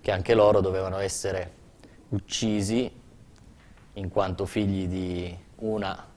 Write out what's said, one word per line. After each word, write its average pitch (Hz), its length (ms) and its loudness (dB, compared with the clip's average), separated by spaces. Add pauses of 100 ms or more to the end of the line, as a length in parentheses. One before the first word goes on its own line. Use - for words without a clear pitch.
che - 100 -2
anche 98 240 2
loro 104 260 8
dovevano 95 380 0
essere 95 600 -4 (520)
uccisi 107 800 0 (1040)
in 98 140 -8
quanto 95 380 -2
figli 98 400 -2
di 90 500 -6 (200)
una 107 500 -6 (100)